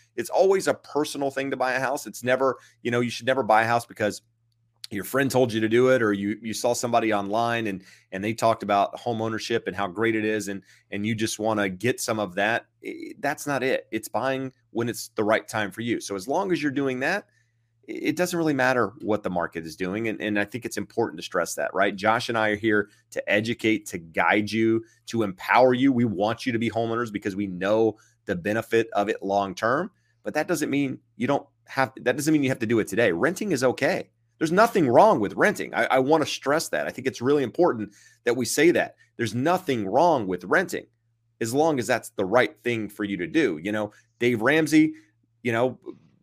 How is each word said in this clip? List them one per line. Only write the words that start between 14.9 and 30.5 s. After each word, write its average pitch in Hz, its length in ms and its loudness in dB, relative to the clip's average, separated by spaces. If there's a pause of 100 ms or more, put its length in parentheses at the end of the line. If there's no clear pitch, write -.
it's - 260 -10
the 107 80 -2
right 104 240 2
time 104 220 -4
for 110 100 -12
you. 113 200 -2
So - 140 -8
as 98 140 -8
long 180 240 -2
as 147 100 0
you're 147 80 -2
doing 131 300 -2
that, 175 240 -2 (640)
i-, - 40 -12
it - 240 -4
doesn't 175 220 0
really 156 160 2
matter 127 460 2
what 101 220 -2
the 95 80 -4
market 85 340 -4
is 80 100 -12
doing. 104 340 -4
And, 101 120 -6
and 104 180 -2
I 104 60 0
think 113 220 -8
it's - 100 -8
important 101 420 -4
to 87 60 -12
stress 85 300 -4
that, 73 200 -4
right? 101 220 0
Josh 110 320 0
and 117 80 -4
I 110 140 2
are 104 60 0
here 104 340 0 (220)
to - 180 -6
educate, 110 560 0
to 95 120 -10
guide 92 540 0
you, 113 320 0 (220)
to 113 160 -2
empower 107 500 4
you. 131 200 2
We 120 120 2
want 107 400 -2
you 131 80 -2
to 117 60 -2
be 117 120 -2
homeowners 113 400 -4
because 101 240 -6
we 101 120 -4
know 104 500 0 (300)
the 98 100 -2
benefit 110 560 0
of 101 160 0
it - 140 -4
long-term, 101 680 -2 (320)
but 104 120 -8
that 151 120 -2
doesn't 160 240 -2